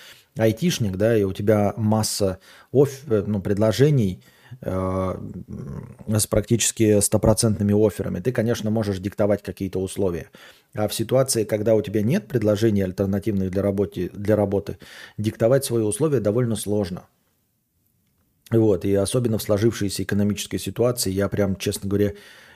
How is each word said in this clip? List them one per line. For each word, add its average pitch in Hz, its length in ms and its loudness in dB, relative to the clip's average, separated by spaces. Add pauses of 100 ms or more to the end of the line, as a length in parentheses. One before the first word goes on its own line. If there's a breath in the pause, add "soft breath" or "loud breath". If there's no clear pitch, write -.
(380 loud breath)
айтишник, 110 580 0
да, 110 200 2
и 104 80 4
у 95 100 -2
тебя 104 440 2
масса 107 640 0 (340 loud breath)
оф-, 135 360 2
э, 104 180 0
ну, 104 140 -2
предложений, 107 800 2 (380 loud breath)
э, 92 540 -4 (920)
с 107 200 0
практически 107 720 2
стопроцентными 104 720 2
офферами, 95 480 0
ты, 127 100 -2
конечно, 110 400 -2
можешь 104 260 -2
диктовать 101 460 -2
какие-то 92 360 -6
условия. 92 520 -4 (420 loud breath)
А 107 140 -2
в - 80 -6
ситуации, 127 480 0
когда 107 320 2
у 104 80 2
тебя 104 180 -2
нет 113 260 0
предложений 107 540 2
альтернативных 95 680 -2
для 95 100 -2
работы, 98 520 -2
для 104 220 0
работы, 98 440 0 (400 loud breath)
диктовать 113 440 2
свои 117 200 -2
условия 135 360 0
довольно 110 360 0
сложно. 98 480 -4 (1500)
Вот, 110 320 4
и 98 120 0
особенно 110 420 0
в - 60 -8
сложившейся 104 600 0
экономической 101 540 -2
ситуации 113 540 -2
я 98 180 0
прям, 98 260 0
честно 98 320 -4
говоря, 101 260 0 (420 loud breath)